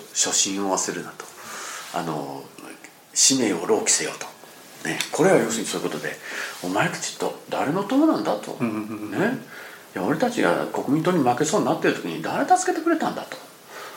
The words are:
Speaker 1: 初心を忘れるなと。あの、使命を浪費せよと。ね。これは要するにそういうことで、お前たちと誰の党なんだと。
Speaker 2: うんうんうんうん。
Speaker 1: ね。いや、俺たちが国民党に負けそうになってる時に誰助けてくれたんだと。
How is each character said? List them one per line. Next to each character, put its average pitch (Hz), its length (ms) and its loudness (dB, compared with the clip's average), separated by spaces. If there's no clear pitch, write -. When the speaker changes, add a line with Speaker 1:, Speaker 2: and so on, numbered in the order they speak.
Speaker 1:
初 - 220 2
心 98 320 0
を 95 100 2
忘 95 140 -2
れ 87 80 -6
る 82 60 -6
な - 80 -10
と。 - 120 -14
あ 85 80 -2
の、 69 420 -6
使 - 220 6
命 110 180 2
を 85 120 -2
浪 107 100 6
費 - 120 0
せ - 160 2
よ 76 140 -2
と。 - 80 -10
ね。 160 100 -4
こ 143 120 4
れ 190 60 6
は 170 80 8
要 113 120 2
す - 60 -2
る - 60 -4
に - 60 -4
そ 90 100 -4
う - 20 -2
い - 60 -4
う - 20 -2
こ 78 80 -4
と 78 60 -6
で、 76 140 -6
お 87 60 -4
前 95 220 2
た - 80 -6
ち - 200 -6
と - 300 -2
誰 - 240 0
の 196 120 0
党 277 220 4
な 311 120 4
ん - 60 -2
だ - 120 0
と。 - 240 -8
Speaker 2:
う 120 40 2
ん 113 40 2
う 107 40 -2
ん - 20 -4
う 107 40 -2
ん 104 340 -6
う 98 40 -4
ん。 - 20 2
Speaker 1:
ね。 226 200 2
い - 40 -4
や、 90 60 -2
俺 127 140 2
た 247 120 2
ち 233 120 0
が 85 240 4
国 - 300 0
民 160 60 2
党 175 100 4
に 170 100 4
負 123 160 4
け 151 60 2
そ 202 140 2
う - 20 4
に 120 60 2
な 139 60 2
っ 160 80 0
て 185 80 4
る 143 60 4
時 - 120 -6
に 80 160 -6
誰 202 220 -2
助 359 280 4
け 339 60 -2
て - 60 -4
く 330 60 2
れ 320 80 2
た - 100 0
ん - 60 -2
だ - 80 -6
と。 - 140 -10